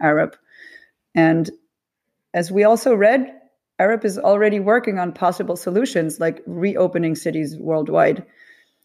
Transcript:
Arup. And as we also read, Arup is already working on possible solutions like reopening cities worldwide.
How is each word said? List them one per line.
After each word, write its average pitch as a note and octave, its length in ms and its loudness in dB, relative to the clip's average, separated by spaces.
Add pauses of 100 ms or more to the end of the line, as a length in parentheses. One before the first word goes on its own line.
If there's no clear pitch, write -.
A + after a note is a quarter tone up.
Arup. D#3 320 0 (840)
And E3 340 2 (840)
as F3 180 -4
we G3+ 120 2
also A#3 300 4
read, A3+ 400 2 (460)
Arup G#3+ 240 0
is G3 160 -4
already G#3 400 2
working G#3 400 0
on F3+ 140 -4
possible F3+ 420 -2
solutions F3+ 640 -2
like E3 260 -4
reopening F3 680 -2
cities D#3 420 -6
worldwide. D#3 680 0 (600)